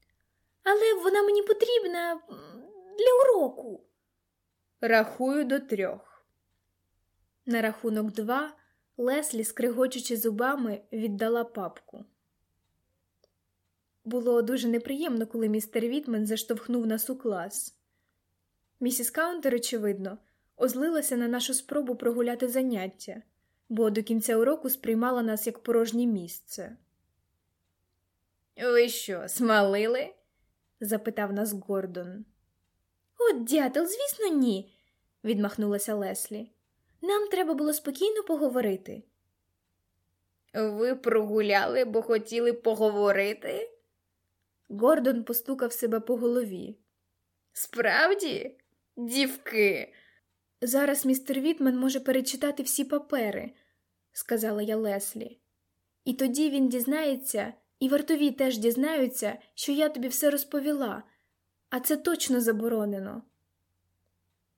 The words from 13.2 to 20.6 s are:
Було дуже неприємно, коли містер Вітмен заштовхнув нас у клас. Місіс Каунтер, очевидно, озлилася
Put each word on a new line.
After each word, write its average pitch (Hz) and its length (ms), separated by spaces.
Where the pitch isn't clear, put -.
Було 240 360
дуже 233 260
неприємно, 233 600
коли 220 220
містер 214 340
Вітмен 240 420
заштовхнув 226 640
нас 220 220
у 254 60
клас. 202 600
Місіс 240 300
Каунтер, 311 460
очевидно, 208 600
озлилася 269 600